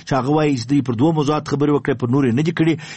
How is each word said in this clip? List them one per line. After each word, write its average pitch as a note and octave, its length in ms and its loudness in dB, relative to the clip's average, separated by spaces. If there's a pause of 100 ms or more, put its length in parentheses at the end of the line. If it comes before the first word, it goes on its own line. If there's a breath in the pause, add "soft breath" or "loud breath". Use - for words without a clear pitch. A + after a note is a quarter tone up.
چې - 120 -2
هغه B2+ 180 -2
وایي D3 200 2
چې A2+ 140 -8
دوی C#3+ 120 2
پر A#2+ 120 -2
دوو D3 180 2
موضوعات D3+ 360 -2
خبرې C#3+ 260 0
وکړې، C#3 260 0
پر B2 100 -2
نورو C3+ 180 2
یې A2+ 60 2
نه C#3+ 80 0
دي E3 100 0
کړې. E3 220 2 (220 loud breath)